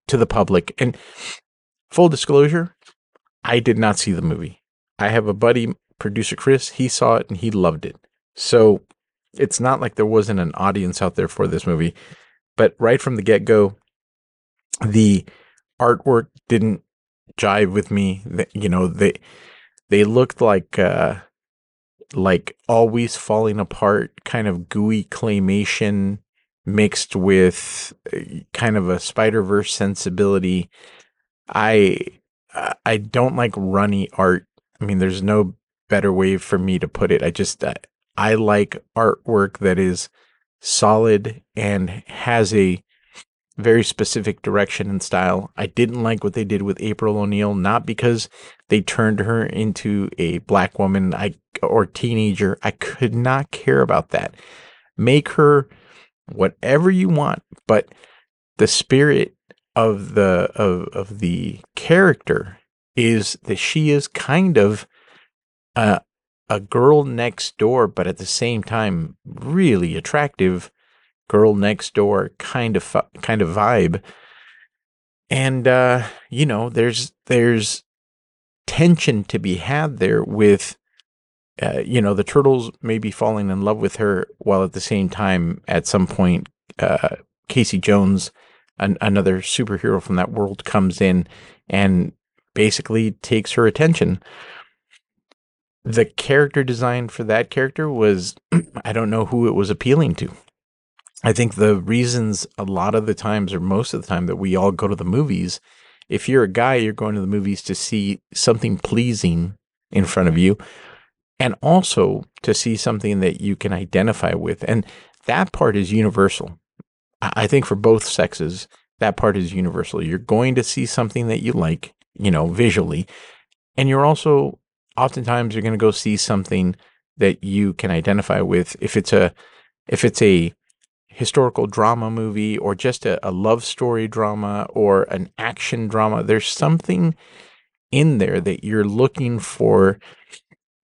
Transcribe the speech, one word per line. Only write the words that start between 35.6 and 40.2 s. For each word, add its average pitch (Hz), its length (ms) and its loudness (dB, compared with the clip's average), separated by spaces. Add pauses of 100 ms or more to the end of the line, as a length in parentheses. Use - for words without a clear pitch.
better 98 240 2
way 95 260 2
for 98 200 -4
me 92 220 0
to 80 80 -4
put 90 240 -2
it. - 120 2
I 85 80 -2
just, - 320 -6
I, 65 120 -6 (420)
I 107 180 0
like 104 480 0 (120)
artwork 107 640 0
that 92 200 2
is 92 300 -2 (520)